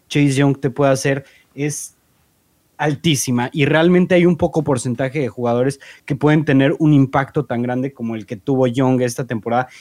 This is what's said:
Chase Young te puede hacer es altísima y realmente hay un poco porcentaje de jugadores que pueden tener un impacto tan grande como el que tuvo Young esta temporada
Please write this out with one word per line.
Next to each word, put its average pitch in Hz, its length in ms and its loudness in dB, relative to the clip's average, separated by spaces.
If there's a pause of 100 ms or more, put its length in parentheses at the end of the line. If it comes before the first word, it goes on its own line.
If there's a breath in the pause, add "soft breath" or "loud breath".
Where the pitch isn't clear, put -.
Chase 143 240 2
Young 139 260 2
te 139 120 -4
puede 135 240 0
hacer 139 320 -4 (280 soft breath)
es 143 440 -8 (800)
altísima 139 760 -2
y 151 140 0
realmente 175 500 4
hay 175 100 4
un 175 120 2
poco 160 260 -2
porcentaje 135 560 -4
de 135 80 -2
jugadores 120 540 -2 (240 loud breath)
que 139 100 -4
pueden 151 300 2
tener 139 340 2
un 151 140 4
impacto 135 500 0
tan 120 180 -6
grande 127 300 -4
como 113 240 -8
el 107 100 -10
que 117 120 -12
tuvo 131 300 0
Young 127 340 2
esta 123 260 -4
temporada 117 400 -2 (140 loud breath)